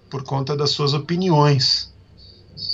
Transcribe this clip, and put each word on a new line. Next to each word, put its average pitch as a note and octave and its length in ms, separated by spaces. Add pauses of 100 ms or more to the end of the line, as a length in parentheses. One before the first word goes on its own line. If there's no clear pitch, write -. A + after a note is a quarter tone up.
(120)
por C3+ 120
conta C3+ 300
das C#3+ 180
suas C#3+ 220
opiniões. D3 1000 (800)